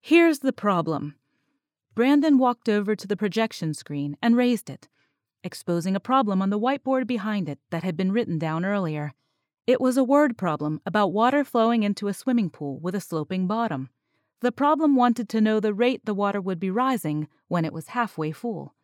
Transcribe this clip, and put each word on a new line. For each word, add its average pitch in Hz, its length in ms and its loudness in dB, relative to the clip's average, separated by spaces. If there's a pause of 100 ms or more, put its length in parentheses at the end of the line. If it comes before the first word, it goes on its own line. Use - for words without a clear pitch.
"Here's 330 380 6
the 269 160 -2
problem." 160 600 -2 (760)
Brandon 277 440 4
walked 247 320 2
over 208 260 0
to - 100 -14
the 196 120 -2
projection 208 560 -2
screen 143 480 -6
and 233 120 4
raised 240 360 0
it, - 180 -18 (540)
exposing 175 520 -4
a 196 60 -2
problem 220 400 0
on 196 80 0
the 208 100 -2
whiteboard 262 480 -2
behind 208 440 -4
it 143 180 -10
that 170 160 -6
had 175 140 -4
been 190 140 0
written 202 260 -2
down 160 260 -4
earlier. 156 480 -4 (540)
It 247 120 2
was 254 200 2
a 269 60 4 (100)
word 285 240 4
problem 151 480 -2
about 196 260 0
water 254 320 2
flowing 233 380 2
into 208 260 -2
a 202 60 -4
swimming 233 340 0
pool 143 320 -10
with 175 140 -4
a 202 140 -2
sloping 180 380 -4
bottom. 190 440 -4 (500)
The 247 120 0
problem 285 440 4
wanted 240 320 2
to 220 140 2
know 220 180 2
the 208 140 0
rate 240 320 0
the 214 80 -2
water 202 260 -2
would 185 180 -6
be 190 120 -2
rising 185 580 -2 (200)
when 170 180 0
it - 80 -6
was 156 140 -12
halfway 170 440 -4
full. 160 500 -10